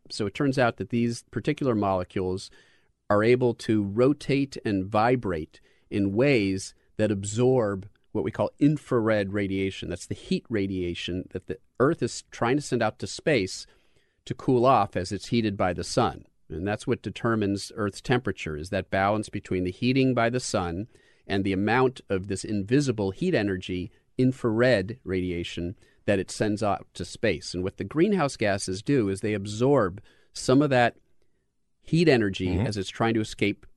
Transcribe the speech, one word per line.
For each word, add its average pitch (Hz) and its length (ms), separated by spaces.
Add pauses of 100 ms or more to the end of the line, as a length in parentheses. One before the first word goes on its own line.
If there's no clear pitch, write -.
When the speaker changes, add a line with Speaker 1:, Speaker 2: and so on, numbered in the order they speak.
(100)
Speaker 1:
So - 160
it 98 80
turns 139 240
out 120 180
that - 140
these 117 420
particular 139 420
molecules 95 760 (600)
are 104 140
able 123 300
to 107 280
rotate 135 840
and 98 220
vibrate 107 760 (300)
in 98 240
ways 104 580 (240)
that 107 140
absorb 104 760 (240)
what 104 120
we 110 60
call 104 200 (100)
infrared 110 720
radiation. 98 580
That's 90 160
the - 80
heat - 340
radiation 92 840
that - 160
the 95 100 (220)
Earth 160 220
is - 280
trying 120 260
to 147 60
send 123 200
out 110 180
to 104 60
space - 600 (600)
to - 80
cool 123 320
off 113 300
as 92 160
it's 98 160
heated 107 280
by 95 160
the 90 120
sun. - 400 (240)
And 80 180
that's 104 200
what 120 160
determines 104 720
Earth's 104 260
temperature, 101 560
is 78 140
that 95 200
balance 101 380
between 95 360
the 90 80
heating 131 420
by 117 160
the 123 100
sun 92 460 (400)
and 98 160
the 98 100
amount 117 560
of 98 200
this 98 160
invisible 107 680
heat 175 240
energy, 92 560 (260)
infrared 120 840
radiation, 87 760 (300)
that 101 140
it - 100
sends 107 320
out 101 320
to 90 100
space. - 480
And 90 120
what 98 140
the 101 60
greenhouse 165 520
gases 104 440
do 127 280
is 95 120
they 107 140
absorb 104 680 (320)
some 131 300
of 147 80
that 120 260 (880)
heat 165 260
energy 104 380
Speaker 2:
Mm-hmm. 92 200
Speaker 1:
as 107 100
it's 95 140
trying 113 240
to 113 60
escape 104 460 (100)